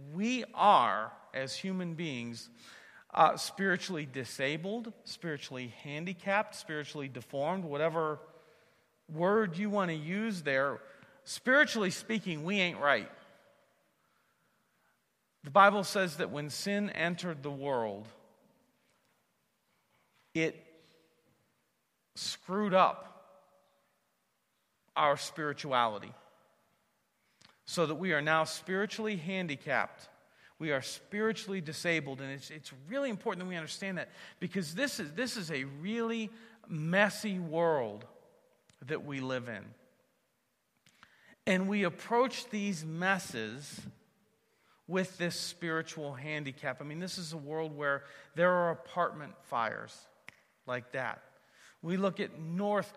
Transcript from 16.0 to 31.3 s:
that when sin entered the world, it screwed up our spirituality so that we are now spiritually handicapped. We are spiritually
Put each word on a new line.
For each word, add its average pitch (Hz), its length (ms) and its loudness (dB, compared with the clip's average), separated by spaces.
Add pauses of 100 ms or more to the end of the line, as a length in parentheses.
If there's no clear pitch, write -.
that 165 140 -2
when 147 180 -6
sin 202 420 -2
entered 170 520 -2
the 143 80 -4
world, 117 560 -2 (2250)
it 160 220 2 (1600)
screwed 196 580 -2
up 180 340 6 (1900)
our 147 220 6
spirituality 123 960 0 (1500)
so 170 200 2
that 151 100 -2
we 180 180 -2
are 143 80 2
now 156 220 4
spiritually 208 760 -4
handicapped. 151 880 -2 (520)
We 156 120 -2
are 135 100 2
spiritually 202 800 -4